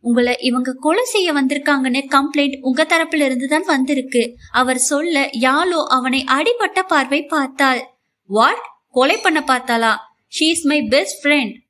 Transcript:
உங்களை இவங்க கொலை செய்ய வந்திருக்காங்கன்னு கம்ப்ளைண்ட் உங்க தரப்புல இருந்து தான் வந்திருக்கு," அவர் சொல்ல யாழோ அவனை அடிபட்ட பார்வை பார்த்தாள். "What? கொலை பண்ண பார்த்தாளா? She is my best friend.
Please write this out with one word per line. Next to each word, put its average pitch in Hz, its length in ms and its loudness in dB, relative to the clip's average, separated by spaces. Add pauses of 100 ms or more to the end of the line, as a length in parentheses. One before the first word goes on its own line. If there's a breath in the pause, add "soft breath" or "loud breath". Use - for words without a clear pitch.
உங்களை 240 400 0
இவங்க 254 320 -2
கொலை 330 320 0
செய்ய 370 280 0
வந்திருக்காங்கன்னு 277 760 0
கம்ப்ளைண்ட் 285 520 0
உங்க 262 240 0
தரப்புல 320 400 0
இருந்து 262 240 -2
தான் 302 160 0
வந்திருக்கு," 262 720 0 (160 loud breath)
அவர் 254 260 0
சொல்ல 294 540 0
யாழோ 294 560 0
அவனை 262 360 0
அடிபட்ட 370 580 0
பார்வை 294 420 0
பார்த்தாள். 269 580 -2 (520)
"What? 277 240 4 (320)
கொலை 269 260 2
பண்ண 320 240 0
பார்த்தாளா? 240 540 0 (380)
She 311 140 0
is 330 160 0
my 294 180 0
best 269 420 0
friend. 285 300 0 (180)